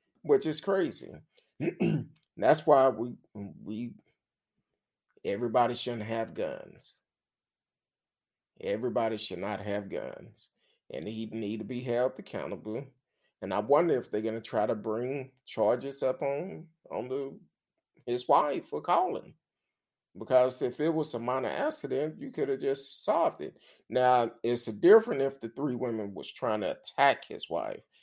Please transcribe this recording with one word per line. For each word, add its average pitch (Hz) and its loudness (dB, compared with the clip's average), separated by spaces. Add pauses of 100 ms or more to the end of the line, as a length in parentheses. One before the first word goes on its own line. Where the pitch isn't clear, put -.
(220)
which 143 4
is 156 -2
crazy. 190 -2 (460)
<clears throat> 156 0 (280)
That's 151 4
why 135 8
we, 120 -4 (180)
we, 104 -10 (1300)
everybody 117 0
shouldn't 117 -4
have 110 -4
guns. - -8 (1600)
Everybody 110 -2
should 90 -8
not 98 -4
have 101 -4
guns, 64 -10 (440)
and 80 -6
he 113 -6
need 107 -6
to 107 -8
be 123 -8
held 123 0
accountable. 107 -8 (560)
And 98 -4
I 101 0
wonder 143 4
if 120 -6
they're 107 -2
gonna 110 -4
try 110 -2
to 117 0
bring 123 -4 (140)
charges 123 0
up 131 0
on, 156 -4 (240)
on 107 -4
the, 139 -6 (680)
his 120 -2
wife 143 4
for 151 -6
calling. - 0 (840)
Because 127 4
if 123 -2
it 160 2
was 156 0
a 117 -2
minor 123 -2
accident, 151 -2
you 139 -10
could 139 -2
have 131 0
just - -4
solved 302 2
it. - -10 (320)
Now, 123 4 (120)
it's 120 2
different 156 6
if 135 -2
the 113 -8
three 127 -4
women 113 -4
was 80 -10
trying 107 -2
to 90 0
attack - 2
his - -12
wife. 82 -4 (240)